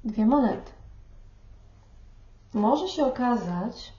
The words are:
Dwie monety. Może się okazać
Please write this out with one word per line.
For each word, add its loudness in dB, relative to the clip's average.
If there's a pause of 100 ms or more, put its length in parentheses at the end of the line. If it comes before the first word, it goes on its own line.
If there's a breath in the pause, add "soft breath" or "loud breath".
Dwie 0
monety. 2 (1800)
Może 2
się 0
okazać -4